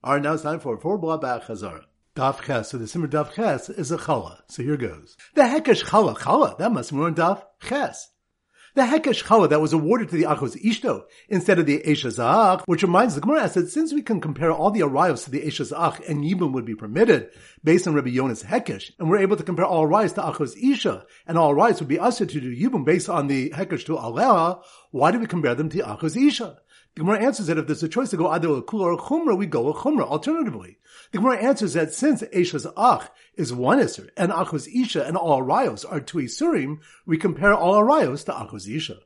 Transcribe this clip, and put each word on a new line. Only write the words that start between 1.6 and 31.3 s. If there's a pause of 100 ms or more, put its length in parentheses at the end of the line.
Daf
Ches,
so
the
Simmer
Daf
Ches
is
a
chala.
So
here
goes. (160)
The
hekesh
chala,
chala,
that
must
be
more
Daf (200)
Ches. (640)
The
hekesh
chala
that
was
awarded
to
the
achos
ishto (260)
instead
of
the
eshes
ach,
which
reminds
the
Gemara
that
since
we
can
compare
all
the
arayos
to
the
eshes
ach
and
yibum
would
be
permitted, (340)
based
on
Rabbi
Yona's
hekesh,
and
we're
able
to
compare
all
arayos
to
achos
isha, (200)
and
all
arayos
would
be
usher
to
do
yibum
based
on
the
hekesh
to
aleha, (280)
why
do
we
compare
them
to
achos
isha? (360)
The
Gemara
answers
that
if
there's
a
choice
to
go
either
a
kula
or
a
chumrah,
we
go
a
chumrah.
Alternatively, (340)
the
Gemara